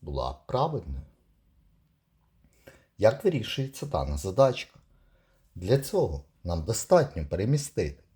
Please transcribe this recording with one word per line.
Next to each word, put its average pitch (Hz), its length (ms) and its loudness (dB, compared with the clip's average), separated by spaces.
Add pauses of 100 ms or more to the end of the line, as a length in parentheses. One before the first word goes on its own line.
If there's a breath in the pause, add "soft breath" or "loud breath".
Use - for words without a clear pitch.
була 65 320 -6
правильною. 135 720 -4 (1900 soft breath)
Як 110 260 4
вирішується 139 640 -2
дана 73 320 -2
задачка? 127 640 2 (760)
Для 98 240 2
цього 113 460 -2 (180)
нам 85 200 -2
достатньо 113 640 2
перемістити 101 760 -2 (120)